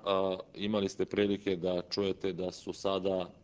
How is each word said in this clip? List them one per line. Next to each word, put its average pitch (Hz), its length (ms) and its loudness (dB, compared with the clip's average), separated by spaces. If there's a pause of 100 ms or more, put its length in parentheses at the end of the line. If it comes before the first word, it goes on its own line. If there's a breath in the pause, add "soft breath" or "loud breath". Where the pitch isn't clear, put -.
A, 95 320 2 (180)
imali 101 340 0
ste - 160 -2
prilike 101 500 2
da 90 340 0
čujete 98 440 0
da 90 180 -4
su - 220 -8
sada 95 560 0 (140)